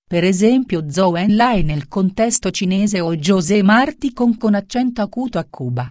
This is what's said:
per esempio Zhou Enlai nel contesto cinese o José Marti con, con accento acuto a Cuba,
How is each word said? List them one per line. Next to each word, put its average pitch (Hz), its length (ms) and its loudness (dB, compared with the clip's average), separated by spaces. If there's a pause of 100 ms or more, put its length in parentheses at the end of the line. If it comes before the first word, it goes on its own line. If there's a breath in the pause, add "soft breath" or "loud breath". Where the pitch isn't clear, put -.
per 170 180 0
esempio 196 640 2
Zhou 170 280 0
Enlai 214 460 2
nel 151 260 -2
contesto 196 600 -2
cinese 190 500 0
o 165 160 -2
José 185 460 2
Marti 247 500 2
con, 240 240 0
con 220 180 0
accento 240 460 -4
acuto 233 380 -4
a 165 100 -6
Cuba, 123 420 -6